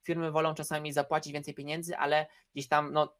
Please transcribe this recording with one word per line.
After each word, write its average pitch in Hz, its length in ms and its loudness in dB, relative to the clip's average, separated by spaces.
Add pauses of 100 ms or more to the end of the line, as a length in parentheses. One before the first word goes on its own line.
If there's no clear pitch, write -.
firmy 165 280 -2
wolą 160 240 2
czasami 151 380 -4
zapłacić 147 400 0
więcej 147 220 -6
pieniędzy, 165 420 -6
ale 151 300 2 (280)
gdzieś 139 140 -8
tam, 147 240 4
no, 151 280 2